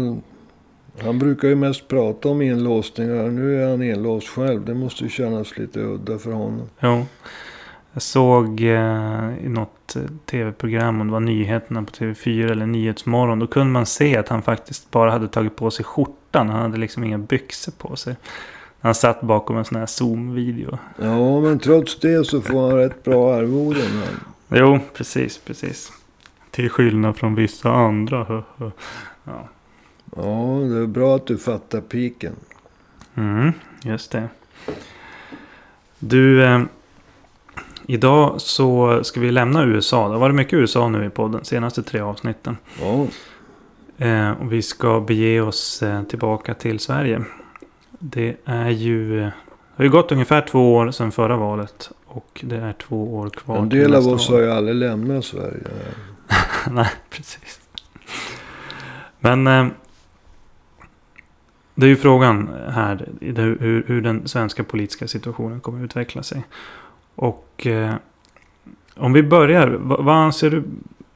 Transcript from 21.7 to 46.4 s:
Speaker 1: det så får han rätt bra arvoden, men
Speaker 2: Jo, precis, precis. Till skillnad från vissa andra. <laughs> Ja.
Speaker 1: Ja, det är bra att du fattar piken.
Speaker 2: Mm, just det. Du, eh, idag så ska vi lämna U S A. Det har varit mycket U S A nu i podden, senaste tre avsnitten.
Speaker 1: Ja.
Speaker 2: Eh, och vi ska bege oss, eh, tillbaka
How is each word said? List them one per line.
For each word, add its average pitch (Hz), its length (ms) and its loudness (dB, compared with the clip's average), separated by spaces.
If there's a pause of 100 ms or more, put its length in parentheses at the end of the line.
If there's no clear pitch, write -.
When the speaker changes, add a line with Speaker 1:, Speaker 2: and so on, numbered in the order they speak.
Speaker 1:
det 165 240 2
så 139 160 -2
får 131 280 0
han 131 100 4
rätt 131 260 0
bra 127 300 4
arvoden, 135 540 0 (600)
men 120 120 4
Speaker 2:
Jo, 139 180 6 (160)
precis, 123 440 -6
precis. - 540 -14 (580)
Till 123 200 -2
skillnad 110 460 2
från 110 180 -2
vissa 113 380 0
andra. 110 720 0 (140)
<laughs> 110 140 -10 (520)
Ja. - 240 -16 (680)
Speaker 1:
Ja, 87 60 -10 (480)
det 117 120 -2
är 113 40 -2
bra 127 300 2
att 135 100 -4
du 117 120 -2
fattar 110 420 -6
piken. 120 520 -6 (840)
Speaker 2:
Mm, 113 380 0 (300)
just - 280 -8
det. 113 180 -8 (1700)
Du, 131 460 6
eh, 123 180 6 (1200)
idag 135 540 4
så 123 640 2
ska - 160 -6
vi 120 100 0
lämna 127 340 2
U 110 140 4
S 107 140 0
A. 110 160 2
Det 107 60 -2
har 117 60 0
varit 135 140 4
mycket 139 180 2
U 147 120 6
S 107 120 0
A 120 120 4
nu 107 160 0
i 98 60 -6
podden, 110 340 -4
senaste 120 380 -4
tre - 180 -6
avsnitten. 104 560 -8 (240)
Speaker 1:
Ja. 120 260 -2 (1000)
Speaker 2:
Eh, 107 240 2
och 113 220 -6
vi 113 100 0
ska 113 380 0
bege 113 400 2
oss, - 420 -4
eh, 104 200 -2
tillbaka 110 520 -4